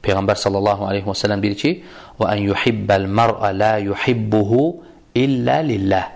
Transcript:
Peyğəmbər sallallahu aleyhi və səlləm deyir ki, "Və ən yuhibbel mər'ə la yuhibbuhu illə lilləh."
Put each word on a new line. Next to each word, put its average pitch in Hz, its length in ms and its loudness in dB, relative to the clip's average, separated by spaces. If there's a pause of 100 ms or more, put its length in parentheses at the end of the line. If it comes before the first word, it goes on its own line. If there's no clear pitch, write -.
Peyğəmbər 98 360 0
sallallahu 98 480 0
aleyhi 98 200 -2
və 95 80 -4
səlləm 104 280 -2
deyir 101 140 -2
ki, 170 280 -2 (340)
"Və 107 140 0
ən 104 160 -2
yuhibbel 98 580 0
mər'ə 104 520 0
la 107 200 2
yuhibbuhu 110 1040 0 (320)
illə 131 440 2 (100)
lilləh." 95 480 0